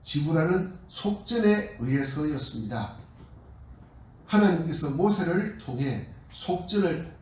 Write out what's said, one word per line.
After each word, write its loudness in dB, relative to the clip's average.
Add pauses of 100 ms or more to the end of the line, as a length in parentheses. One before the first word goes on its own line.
지불하는 2 (120)
속전에 2
의해서였습니다. -2 (1300)
하나님께서 4
모세를 2
통해 -4 (240)
속전을 -2